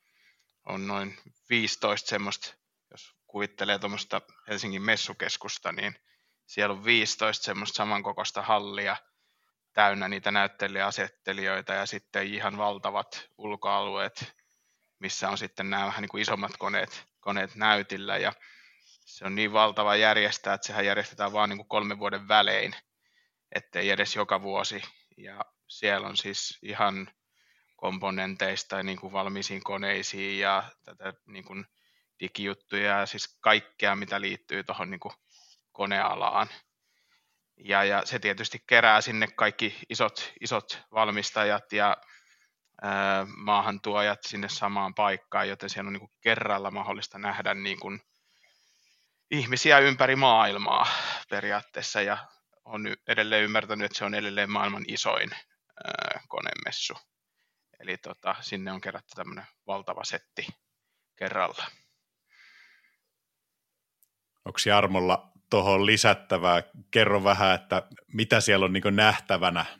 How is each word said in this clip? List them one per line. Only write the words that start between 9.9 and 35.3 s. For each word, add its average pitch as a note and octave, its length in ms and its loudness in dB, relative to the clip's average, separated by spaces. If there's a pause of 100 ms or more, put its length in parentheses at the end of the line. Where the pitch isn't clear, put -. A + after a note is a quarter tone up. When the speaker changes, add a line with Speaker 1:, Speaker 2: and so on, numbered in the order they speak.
Speaker 1:
niitä G2 220 -4
näyttelijäasettelijoita G2 1400 -2
ja G2 140 -4
sitten G2 400 -6
ihan G2+ 320 -6
valtavat G2+ 680 -4 (100)
ulkoalueet, G2+ 960 -4 (640)
missä F#2+ 300 -6
on G2 100 -4
sitten G2 320 -8
nämä G2 160 -2
vähän G2+ 160 -6
niin G2+ 80 -10
kuin G#2 120 -4
isommat G2+ 360 -4
koneet, G2+ 500 -6 (120)
koneet G2 340 -4
näytillä. G2+ 640 0
Ja G2 140 0 (720)
se - 200 -20
on G2 100 -6
niin G#2 180 -2
valtava G#2 440 4
järjestää, G#2+ 580 2
että - 120 -8
sehän G2+ 200 -2
järjestetään G2+ 460 -2
vaan G#2 160 2
niin G2+ 100 -6
kuin G#2 100 -16
kolmen G#2 300 -2
vuoden G2+ 300 -6
välein, G2+ 460 4 (800)
ettei F#2 360 -2
edes G2 260 0
joka G2 260 -2
vuosi. G2 400 -6 (340)
Ja G2+ 240 -16 (280)
siellä G2+ 400 -2
on G2+ 80 -6
siis - 460 -6
ihan G2+ 460 -2 (680)
komponenteista F#2+ 1040 -4
niin F#2+ 160 -6
kuin F#2+ 140 -14
valmiisiin G2 500 -6
koneisiin G2 760 -4
ja G2 240 2 (220)
tätä F#2+ 300 -14 (120)
niin G2 180 -18
kuin G2 200 -14 (560)
digijuttuja G2+ 800 -2
ja G2 80 0
siis - 340 -12
kaikkea, G#2+ 560 2
mitä G2 240 -4
liittyy G2 440 -6
tohon F#2 260 -6
niin F#2 100 -10
kuin - 140 -12 (580)